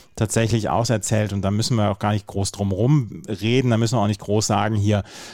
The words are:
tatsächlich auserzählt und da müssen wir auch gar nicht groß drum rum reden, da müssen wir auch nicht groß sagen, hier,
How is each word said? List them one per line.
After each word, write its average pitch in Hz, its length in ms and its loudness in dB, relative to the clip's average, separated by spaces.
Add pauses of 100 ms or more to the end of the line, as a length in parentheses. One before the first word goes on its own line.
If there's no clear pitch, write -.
(140)
tatsächlich 113 540 0
auserzählt 107 640 0
und 98 80 -2
da 95 100 0
müssen 110 260 0
wir 104 140 2
auch 98 80 -4
gar 104 140 0
nicht 101 140 -2
groß 98 260 -4
drum 98 180 -2
rum 110 560 0
reden, 117 440 0
da 110 80 4
müssen 117 180 2
wir 104 60 2
auch 101 40 2
nicht 104 140 0
groß 104 260 0
sagen, 107 300 0
hier, 104 280 2 (300)